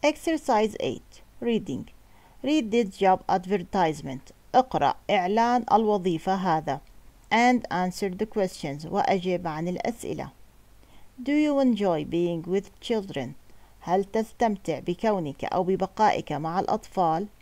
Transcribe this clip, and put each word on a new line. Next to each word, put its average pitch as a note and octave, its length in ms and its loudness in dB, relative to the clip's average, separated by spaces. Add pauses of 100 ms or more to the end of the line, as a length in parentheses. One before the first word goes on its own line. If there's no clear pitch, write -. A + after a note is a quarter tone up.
Exercise C#4+ 760 0
eight، - 420 -6 (180)
reading. A3+ 440 -2 (580)
Read B3+ 300 0
this A#3 260 2
job F#3 300 4
advertisement، F3 1040 -2 (220)
اقرأ A#3+ 400 4 (160)
إعلان A3 640 2
الوظيفة F#3+ 640 2
هذا. D#3+ 460 -2 (500)
And A#3+ 400 4
answer F#3 400 -2
the G3+ 160 -4
questions، D#3+ 600 -4
وأجب F3+ 600 0
عن D#3+ 220 -4
الأسئلة. E3 600 -6 (920)
Do C4+ 100 -2
you D4 280 4
enjoy G3 440 2
being E3+ 380 0
with F#3+ 380 -2
children؟ G3+ 480 -4 (520)
هل F#3 240 0
تستمتع G#3+ 760 -2
بكونك F3 680 -2
أو - 180 -2
ببقائك F#3+ 720 0
مع D#3+ 280 -2
الأطفال؟ F#3 680 0 (140)